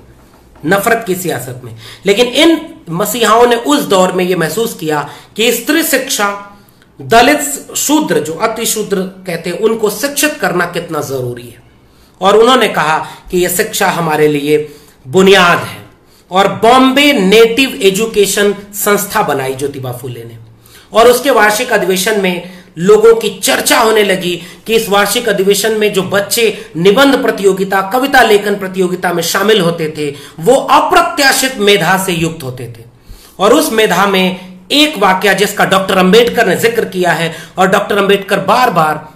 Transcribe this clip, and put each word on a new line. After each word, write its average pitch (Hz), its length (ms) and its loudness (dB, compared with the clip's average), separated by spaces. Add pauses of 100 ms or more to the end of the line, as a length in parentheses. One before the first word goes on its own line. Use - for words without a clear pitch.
(680)
नफरत 196 400 0
की 180 80 -2
सियासत 127 500 -8
में। 113 120 -18 (300)
लेकिन 220 200 2
इन 302 480 2 (160)
मसीहाओं 214 560 2
ने 240 100 2
उस 277 240 0
दौर 185 320 0
में 185 120 -2
ये 180 120 -2
महसूस 170 440 -4
किया 151 280 -4 (280)
कि 226 160 2
स्त्री 302 300 -2
शिक्षा, 202 760 -4 (440)
दलित 247 400 2 (360)
शूद्र, 247 420 0
जो - 140 -4
अति 220 340 -4
शूद्र 196 300 -4
कहते 185 540 -8
हैं, 170 80 -6
उनको 220 320 0
शिक्षित 285 440 -4
करना 175 320 -2
कितना 165 340 -8
जरूरी 123 480 -8
है। - 140 -20 (580)
और 196 160 4
उन्होंने 233 320 4
कहा 156 380 -2 (240)
कि 180 80 0
यह 175 100 0
शिक्षा 196 400 -2
हमारे 156 400 0
लिए 151 460 -2 (340)
बुनियाद 180 500 4
है। - 240 -12 (480)
और 196 180 2
बॉम्बे 262 640 4
नेटिव 226 680 2
एजुकेशन 202 720 0 (200)
संस्था 202 480 -2
बनाई 135 320 -4
ज्योतिबा 127 380 -8
फूले 117 320 -14
ने। 117 140 -20 (540)
और 220 140 4
उसके 247 240 4
वार्षिक 226 420 0
अधिवेशन 190 480 0
में 180 380 -4 (200)
लोगों 214 360 6
की 208 280 -4
चर्चा 269 360 0
होने 220 240 2
लगी 185 400 -2 (240)
कि 220 80 0
इस 220 140 0
वार्षिक 202 400 0
अधिवेशन 196 440 0
में 220 200 0
जो 185 100 -2
बच्चे 202 720 -2
निबंध 240 460 4
प्रतियोगिता, 190 580 0
कविता 254 420 2
लेखन 208 320 2
प्रतियोगिता 185 580 -4
में 170 100 -2
शामिल 202 380 2
होते 165 380 -2
थे, 143 160 -6 (260)
वो 208 140 4
अप्रत्याशित 294 1040 0
मेधा 190 480 0
से 185 80 -2
युक्त 165 300 -4
होते 123 360 -12
थे। - 40 -20 (560)
और 208 160 4
उस 311 180 0
मेधा 202 340 0
में 185 520 -2 (140)
एक 302 260 2
वाकया 190 340 2
जिसका 190 320 0
डॉक्टर 190 340 0
अंबेडकर 220 480 4
ने 175 100 0
जिक्र 226 280 0
किया 180 280 -2
है 160 240 -4 (220)
और 185 100 4
डॉक्टर 190 300 0
अंबेडकर 196 420 0
बार 233 300 2
बार 156 460 -2